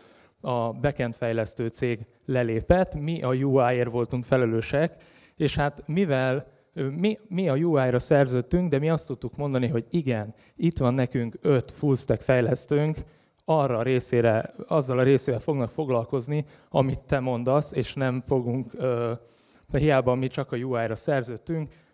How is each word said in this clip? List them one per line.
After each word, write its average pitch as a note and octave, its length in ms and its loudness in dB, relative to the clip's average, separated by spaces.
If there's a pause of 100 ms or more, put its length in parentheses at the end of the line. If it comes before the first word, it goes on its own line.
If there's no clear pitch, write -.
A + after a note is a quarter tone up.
(420)
a A#2+ 300 -2
backend B2 440 -4
fejlesztő A2+ 520 -4
cég A2+ 380 -4 (200)
lelépett, B2+ 720 0
mi D#3 260 -4
a B2+ 120 -2
U C3 360 2
I-ért B2 220 0
voltunk A#2+ 320 -4
felelősek, B2+ 800 0 (320)
és D3 200 -2
hát D3 320 -2
mivel, C#3+ 600 0 (260)
ö, C#3 160 -4
mi, F#3 280 0 (100)
mi F#3 220 -2
a C3 60 2
U D#3+ 220 2
I-ra B2+ 220 2
szerződtünk, C#3 680 2
de C#3 100 2
mi D3+ 100 0
azt D#3+ 180 -2
tudtuk B2 280 -10
mondani, C3 320 0
hogy A2+ 220 -2
igen, A#2+ 440 -2 (220)
itt E3+ 220 0
van B2+ 160 2
nekünk B2 480 -2
öt C3+ 300 2
full C#3+ 240 2
stack A#2 260 -2
fejlesztőnk, C#3 760 2 (480)
arra C#3 320 2
a A2+ 40 0
részére, A#2 680 2 (160)
azzal C3 320 0
a B2+ 40 4
részével B2+ 360 4
fognak C#3 300 -2
foglalkozni, C3+ 760 -2 (240)
amit C3 320 0
te - 180 -2
mondasz, B2+ 520 0
és - 220 -4
nem C3 340 -2
fogunk, B2 460 -2
ö, A#2+ 380 -2 (600)
hiába C3 440 4
mi C3 120 -2
csak C3 240 -6
a C3+ 40 -4
U B2+ 200 -4
I-ra A2+ 200 -2
szerződtünk, C3+ 760 -4 (200)